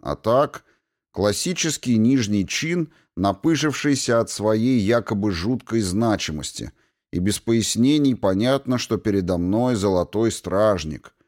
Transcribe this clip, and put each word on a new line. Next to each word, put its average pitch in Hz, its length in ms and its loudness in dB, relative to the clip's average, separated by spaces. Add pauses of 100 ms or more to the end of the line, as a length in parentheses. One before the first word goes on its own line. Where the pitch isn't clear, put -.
а 73 160 -6
так 131 480 0 (480)
классический 123 840 0
нижний 107 480 2
чин, 165 460 -4 (240)
напыжившийся 135 1040 0
от 113 100 -2
своей 110 480 0
якобы 104 540 0
жуткой 113 480 -2
значимости, 90 920 -4 (400)
и 90 80 -4
без 101 180 0
пояснений 120 760 2
понятно, 123 640 0
что 110 200 -2
передо 92 400 0
мной 113 360 0
золотой 101 560 0
стражник. 92 840 -2 (140)